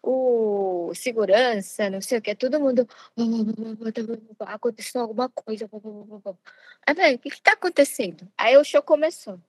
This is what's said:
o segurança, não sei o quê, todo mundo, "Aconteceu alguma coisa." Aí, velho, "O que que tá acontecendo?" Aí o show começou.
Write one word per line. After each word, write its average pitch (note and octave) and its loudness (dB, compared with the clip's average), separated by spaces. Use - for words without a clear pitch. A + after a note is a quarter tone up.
o G#3 0
segurança, G#3+ 0
não G3 -6
sei A#3+ -2
o A3 -2
quê, G#3 -4
todo C4 -2
mundo, B3+ 2
"Aconteceu G#3+ -6
alguma A#3 -4
coisa." A3 -10
Aí, C#4+ 2
velho, D#4+ 4
"O A#3+ -12
que C#4+ -12
que - -16
tá G4+ 6
acontecendo?" B3 0
Aí A#3+ 6
o D4 8
show C#4+ 2
começou. D4 -2